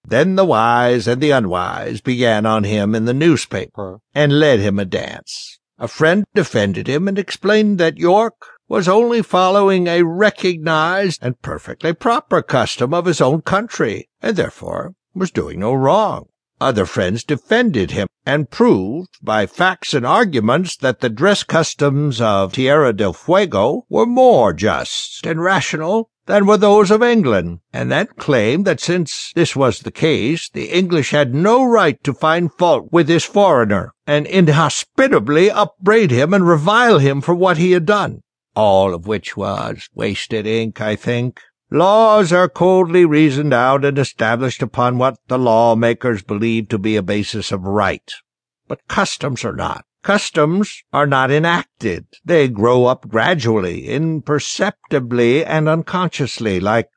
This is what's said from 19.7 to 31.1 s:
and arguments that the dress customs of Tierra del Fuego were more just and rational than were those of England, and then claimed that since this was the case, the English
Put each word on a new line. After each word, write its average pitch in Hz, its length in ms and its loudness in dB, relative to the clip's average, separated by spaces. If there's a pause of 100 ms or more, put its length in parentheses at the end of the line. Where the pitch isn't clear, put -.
and 123 120 -2
arguments 160 680 0
that 131 240 -2
the 127 80 -2
dress 160 340 0
customs 143 800 -2
of 98 320 0
Tierra 135 400 2
del 98 220 -2
Fuego 160 720 0
were - 180 0
more 240 460 4
just - 720 -4
and 165 160 -4
rational 185 680 -2 (160)
than 202 200 2
were 208 120 4
those 202 340 4
of 214 100 2
England, 110 560 2 (140)
and 127 180 -6
then 160 160 -2 (120)
claimed 135 460 0
that 170 140 0
since - 560 -4
this 160 220 0
was 131 240 0
the 98 100 -12
case, 147 580 -2
the 139 180 -10
English 170 440 -2